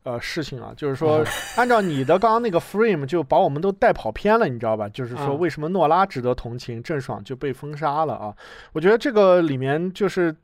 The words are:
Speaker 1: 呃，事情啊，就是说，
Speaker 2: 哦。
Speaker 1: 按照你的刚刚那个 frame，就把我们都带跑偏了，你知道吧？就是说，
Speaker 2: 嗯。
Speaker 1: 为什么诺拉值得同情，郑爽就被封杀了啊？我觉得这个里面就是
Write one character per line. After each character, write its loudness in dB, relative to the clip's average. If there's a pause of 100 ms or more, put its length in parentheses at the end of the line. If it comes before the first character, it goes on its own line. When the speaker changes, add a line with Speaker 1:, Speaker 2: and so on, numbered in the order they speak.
Speaker 1:
呃， -6
事 -8
情 -10
啊， -16
就 -6
是 -2
说， 2
Speaker 2:
哦。 2 (320)
Speaker 1:
按 2
照 4
你 0
的 4
刚 4
刚 2
那 -2
个 0
frame， 0
就 -2
把 2
我 4
们 -4
都 0
带 2
跑 -2
偏 2
了， 2
你 -4
知 -6
道 0
吧？ -4
就 -8
是 -8
说， -4
Speaker 2:
嗯。 -2
Speaker 1:
为 0
什 -10
么 -6
诺 2
拉 6
值 -8
得 0
同 -8
情， -12
郑 -4
爽 -8
就 -10
被 -6
封 -10
杀 -2
了 -4
啊？ -8 (380)
我 -4
觉 4
得 6
这 -2
个 6
里 0
面 -2
就 -2
是 0 (100)